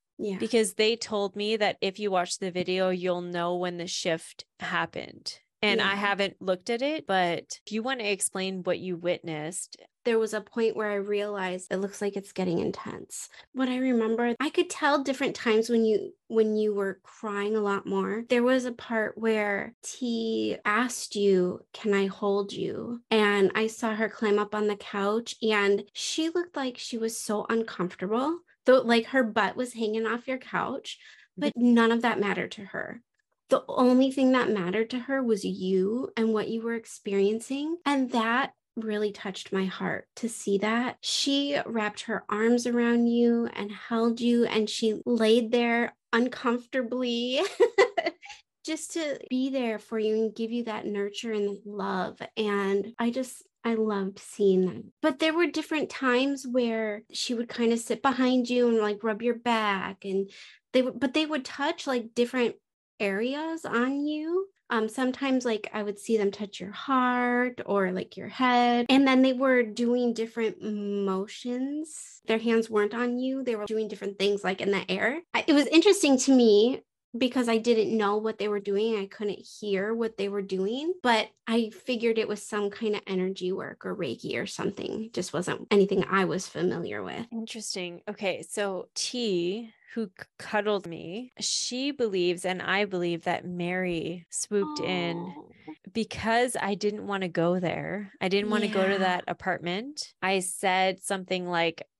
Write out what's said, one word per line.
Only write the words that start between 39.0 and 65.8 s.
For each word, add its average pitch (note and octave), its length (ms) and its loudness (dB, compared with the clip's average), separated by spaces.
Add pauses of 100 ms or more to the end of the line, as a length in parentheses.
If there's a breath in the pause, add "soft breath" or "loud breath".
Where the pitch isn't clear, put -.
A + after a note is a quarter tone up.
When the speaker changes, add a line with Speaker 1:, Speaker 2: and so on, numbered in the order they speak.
Speaker 1:
touched - 400 -10
my F#3+ 140 0
heart F#3 500 -4
to A#3 140 -4
see G3+ 300 -2
that. A3+ 420 0
She C#4 640 0
wrapped G#3+ 380 -4
her A3 260 -4
arms A#3 360 4
around A#3+ 420 4
you A#3 460 4
and G3+ 180 -8
held A#3 500 0
you, A#3+ 240 4
and G#3+ 240 2
she A3 360 0
laid A3+ 460 4
there A#3+ 440 2 (180)
uncomfortably B3 1300 0 (180)
<laughs> - 1080 0
just D#4 280 -6
to D4+ 260 -4 (100)
be B3+ 200 0
there A#3+ 280 -2
for A3 220 -6
you G#3+ 160 2
and A3 200 2
give A3+ 160 -4
you A#3+ 120 -2
that A3 220 -6
nurture G#3 480 -4
and G3+ 320 -2
love. G3 560 -4 (160)
And G3+ 600 0
I A#3 140 0
just, B3+ 320 -6 (220)
I A#3 100 2
loved G3+ 440 -2
seeing F#3+ 460 4
that. E3+ 180 -6 (180)
But D4+ 180 2
there D#4+ 140 2
were E4+ 140 4
different D4+ 420 -2
times C4+ 580 0
where A3+ 640 0
she - 220 -4
would A#3 160 -4
kinda A#3 280 2
sit A#3 240 -4
behind B3+ 480 2
you B3 200 4
and, A3+ 100 4
like, G#3 240 0
rub A3 180 -2
your A#3 140 0
back, G#3 720 -2
and G3 240 -2 (420 loud breath)
they C4 100 6
would, A#3+ 180 -2
but C4 140 0
they D#4 120 2
would D4 200 -4
touch, D4+ 420 -4
like, A#3+ 280 -4
different A#3+ 400 0 (440)
areas C4 640 -2
on C4 400 0
you. D#4+ 420 -2 (220)
Um, A3 180 0
sometimes, B3+ 580 0
like, G#3+ 280 -2
I G#3 100 -4